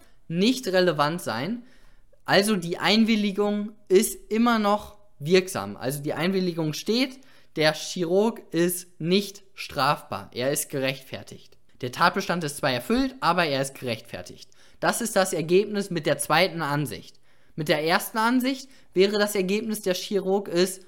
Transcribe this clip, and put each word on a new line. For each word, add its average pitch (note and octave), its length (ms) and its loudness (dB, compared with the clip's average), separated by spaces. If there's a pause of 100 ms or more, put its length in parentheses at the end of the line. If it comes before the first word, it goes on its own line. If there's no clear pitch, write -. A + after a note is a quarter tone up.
(280)
nicht A3 380 0
relevant F3 560 2
sein. D3 420 -6 (600)
Also G3+ 320 4
die E3+ 220 -4
Einwilligung G#3 920 2 (160)
ist G#3 420 2
immer A3+ 280 2
noch G#3 380 0 (220)
wirksam. C#3+ 580 0
Also C#3+ 260 -6
die D3 100 -4
Einwilligung E3+ 640 -2
steht, C4 460 -2 (360)
der D3+ 160 4
Chirurg F#3+ 800 -2
ist F3 380 0 (120)
nicht F#3 440 0 (100)
strafbar. C3+ 800 -2
Er B2 160 -2
ist D3 180 -2
gerechtfertigt. - 880 -6 (240)
Der B2+ 120 -4
Tatbestand F3 520 0
ist C#3+ 140 -6
zwar C#3 140 0
erfüllt, B3+ 480 0
aber E3+ 260 2
er C#3 160 0
ist C3+ 120 -6
gerechtfertigt. - 760 -10 (280)
Das E3+ 220 0
ist A3 160 -4
das F#3+ 160 2
Ergebnis G3 580 0
mit E3 160 -4
der D3 120 2
zweiten E3 440 0
Ansicht. C#3+ 560 -4 (360)
Mit D#3 140 -4
der D3+ 160 2
ersten F#3+ 340 0
Ansicht B3+ 500 0 (260)
wäre G3+ 240 4
das G#3 160 2
Ergebnis, G#3 480 -2
der F#3 120 0
Chirurg F#3+ 540 -2
ist F3+ 400 0